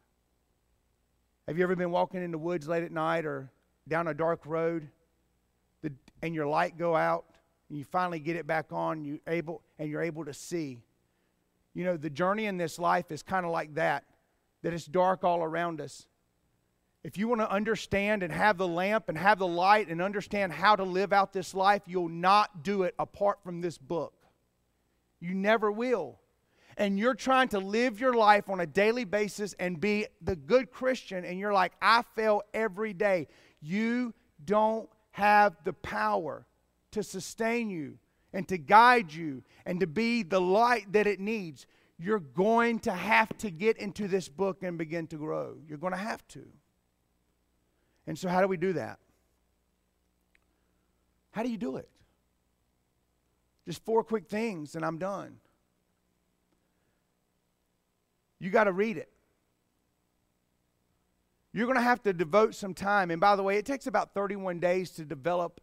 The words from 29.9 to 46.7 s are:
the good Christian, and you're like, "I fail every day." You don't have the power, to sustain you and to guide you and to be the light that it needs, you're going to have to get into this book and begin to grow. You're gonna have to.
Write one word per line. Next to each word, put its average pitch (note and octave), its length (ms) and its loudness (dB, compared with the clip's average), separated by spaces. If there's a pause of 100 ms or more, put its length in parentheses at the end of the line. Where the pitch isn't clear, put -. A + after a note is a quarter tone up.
the F3+ 160 -6
good A3 340 2
Christian, A#3 540 -4
and F3+ 140 -8
you're G#3 140 -2
like, F#3 280 2
"I A3+ 220 6 (120)
fail G#3+ 280 2 (100)
every G#3+ 400 -4
day." F#3 360 0 (320)
You A3+ 520 -2 (320)
don't A3 460 0 (220)
have G#3 520 6
the F3+ 80 -2
power, F#3+ 720 -4 (480)
to G#3+ 80 -2
sustain A3+ 640 -4
you C#3+ 300 -8 (340)
and F#3+ 160 -6
to F#3 80 -2
guide G#3 560 6
you D3+ 300 -8 (240)
and F3+ 140 -4
to F#3 60 2
be A3+ 360 0
the F#3+ 180 0
light G#3 520 2
that G#3 140 4
it G3 140 0
needs, G3 460 -6 (320)
you're G3+ 200 -2
going A3 640 2
to G#3+ 120 -2
have G#3+ 460 2
to G#3+ 120 -6
get G3+ 260 2
into G3+ 320 -6
this F3+ 200 -2
book F#3 340 -4
and F3+ 160 -6
begin E3 300 -6
to D#3+ 80 -12
grow. D3 400 -8 (120)
You're D3+ 100 -14
gonna F3+ 180 -4
have G#3+ 320 -8
to. - 160 -18 (1600)